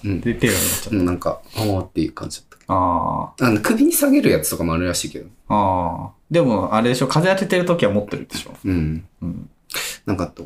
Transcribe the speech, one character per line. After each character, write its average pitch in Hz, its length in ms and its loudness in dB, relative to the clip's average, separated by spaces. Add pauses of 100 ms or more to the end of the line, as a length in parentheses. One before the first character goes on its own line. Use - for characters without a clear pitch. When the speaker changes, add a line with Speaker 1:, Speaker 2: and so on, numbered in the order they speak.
Speaker 1:
う 104 40 -2
ん。 95 120 -2
Speaker 2:
で、 117 140 -2
手 123 140 2
が 107 40 2
埋 95 40 0
ま 90 40 0
っ - 80 0
ち - 80 -2
ゃ - 40 -6
っ - 20 -10
た。 - 80 -8
Speaker 1:
う 113 120 0
ん、 87 40 2
な 90 60 0
ん 85 60 -2
か、 - 220 -4 (160)
あ 104 40 -4
ー 98 220 0
っ - 80 -10
て 82 120 -2
い - 60 0
う - 40 -8
感 - 160 -12
じ - 120 -12
だ - 40 -20
っ - 60 -20
た - 80 -20
け - 80 -20
ど。 95 80 -2
Speaker 2:
あ 90 640 0
ー。 127 80 2
Speaker 1:
あ 117 40 4
の、 107 120 2
首 226 240 2
に 339 60 4
下 285 180 2
げ 277 100 6
る 117 100 4
や 80 100 4
つ - 100 -4
と - 80 -4
か 87 60 -2
も 82 100 0
あ - 20 0
る 87 100 -2
ら 87 80 -2
し - 120 -4
い - 40 -8
け - 100 -12
ど。 - 100 -18 (180)
Speaker 2:
あ 95 640 0 (200)
ー。 151 40 0
で 170 80 6
も、 95 320 2
あ 110 80 4
れ 120 80 2
で 123 40 2
し 131 80 0
ょ、 123 60 0
風 185 260 4
当 190 60 0
て 196 60 0
て 185 100 2
る 175 80 2
時 170 220 2
は 101 60 2
持 104 100 2
っ - 40 -8
て - 120 -6
る - 80 -12
で - 100 -12
し - 100 -10
ょ。 - 60 -16 (100)
Speaker 1:
う 98 80 -2
ん。 80 380 -2 (140)
Speaker 2:
う 90 40 -6
ん。 - 220 -8 (560)
Speaker 1:
な 107 80 -2
ん 92 60 0
か、 87 120 -4 (160)